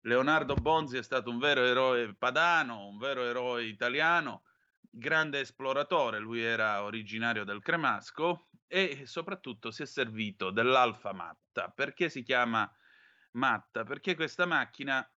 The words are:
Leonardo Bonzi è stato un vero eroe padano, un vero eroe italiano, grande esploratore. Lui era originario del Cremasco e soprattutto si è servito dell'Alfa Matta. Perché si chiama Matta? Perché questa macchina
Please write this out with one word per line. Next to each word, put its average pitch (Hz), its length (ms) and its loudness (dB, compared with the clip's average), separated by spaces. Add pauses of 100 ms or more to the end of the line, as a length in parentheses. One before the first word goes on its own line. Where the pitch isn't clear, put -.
Leonardo 135 500 2
Bonzi 147 420 2
è 123 60 -4
stato 120 280 -2
un 120 80 -4
vero 135 240 4
eroe 123 520 4
padano, 131 720 2
un 101 120 -14
vero 127 240 -4
eroe 120 420 -2
italiano, 127 800 0 (360)
grande 147 600 -2
esploratore. 135 760 0
Lui 113 240 -4
era 110 400 2
originario 110 640 -4
del 101 180 -6
Cremasco 160 880 -2 (180)
e 165 380 -2
soprattutto 165 680 -8
si 113 120 -12
è 143 40 -6
servito 110 640 -4
dell'Alfa 117 600 2
Matta. 90 560 -10
Perché 147 400 -4
si 139 140 -8
chiama 117 480 2 (640)
Matta? 117 520 -2
Perché 139 300 -4
questa 160 300 -2
macchina 139 640 -2 (100)